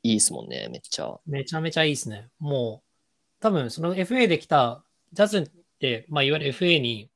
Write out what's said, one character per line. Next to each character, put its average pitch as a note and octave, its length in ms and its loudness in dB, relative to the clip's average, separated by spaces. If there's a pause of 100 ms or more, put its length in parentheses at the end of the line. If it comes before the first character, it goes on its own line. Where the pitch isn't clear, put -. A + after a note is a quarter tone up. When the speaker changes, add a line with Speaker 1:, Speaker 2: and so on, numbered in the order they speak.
Speaker 1:
い A2+ 140 2
っ G2+ 40 4
す - 120 2
も B1 100 -10
ん - 60 -16
ね、 A#1 220 -10
め B1 80 -14
っ - 40 -16
ち - 180 -10
ゃ。 - 260 -8
Speaker 2:
め C#3 180 -6
ち D#3+ 120 -8
ゃ D#3+ 40 -2
め D#3+ 100 -2
ち D#3+ 80 -2
ゃ D#3 60 4
い D3+ 60 2
い - 40 0
っ - 20 -6
す - 120 -8
ね。 G#2+ 200 -12 (100)
も B2+ 480 -4
う、 - 40 -20 (500)
多 A3 100 4
分 C3+ 200 0
そ D#3+ 120 -8
の F3 140 -2
エ F#3 80 0
フ A#3+ 140 -2
エ B3 60 6
ー - 40 4
で D#3+ 100 4
来 - 80 -8
た B2+ 380 2 (280)
ジ F#3+ 100 2
ャ G#3+ 40 6
ズ G3+ 120 0
っ D3 120 -2 (280)
て、 B2 300 -2
ま D3 120 0
あ、 - 20 4
い C#3 80 4
わ D#3 80 2
ゆ D3+ 60 -6
る C#3 60 0
エ - 20 -4
フ F3+ 140 -2
エ E3+ 100 6
ー - 20 4
に A#2 380 -4